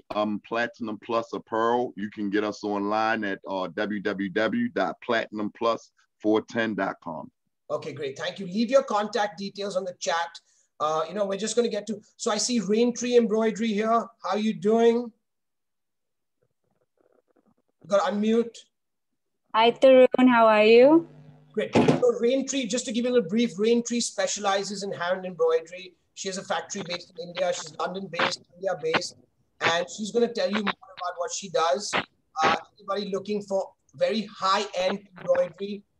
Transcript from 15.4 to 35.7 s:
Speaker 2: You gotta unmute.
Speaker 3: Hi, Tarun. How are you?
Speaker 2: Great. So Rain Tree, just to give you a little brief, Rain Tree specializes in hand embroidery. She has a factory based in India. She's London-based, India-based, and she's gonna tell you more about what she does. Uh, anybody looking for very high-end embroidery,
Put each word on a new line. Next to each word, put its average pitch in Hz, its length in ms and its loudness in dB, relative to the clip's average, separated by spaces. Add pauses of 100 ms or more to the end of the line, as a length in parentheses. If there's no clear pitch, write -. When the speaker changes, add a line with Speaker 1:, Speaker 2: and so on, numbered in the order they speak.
Speaker 2:
You - 60 -20
gotta 190 240 4
unmute. 220 440 2 (960)
Speaker 3:
Hi, 226 180 6
Tarun. 254 360 8 (220)
How 233 160 6
are 214 180 6
you? 254 460 8 (440)
Speaker 2:
Great. 202 200 -4
So 233 460 4
Rain 262 280 0
Tree, 262 200 -4
just 247 180 -4
to 262 60 -8
give 233 120 -2
you 247 80 -2
a - 20 -2
little 240 140 2
brief, 220 300 -2
Rain 233 260 2
Tree 233 160 -4
specializes 196 840 -4
in 196 80 -6
hand 185 340 -4
embroidery. 165 680 -2 (180)
She - 160 -10
has 185 100 -8
a 175 40 -12
factory 196 440 -6
based 175 320 -12
in 175 80 -12
India. 175 260 -2
She's - 240 -10
London-based, 180 640 -6 (140)
India-based, 175 640 -4 (440)
and 165 260 0
she's 208 240 -10
gonna 233 220 0
tell 190 160 -2
you 208 140 -4
more - 0 -
about - 540 -8
what 170 140 -6
she - 180 -10
does. 170 440 0 (480)
Uh, 160 140 4 (240)
anybody 196 320 -6
looking 196 300 -4
for 196 280 -4 (240)
very 180 280 0
high-end 190 920 -2
embroidery, 180 680 -2 (160)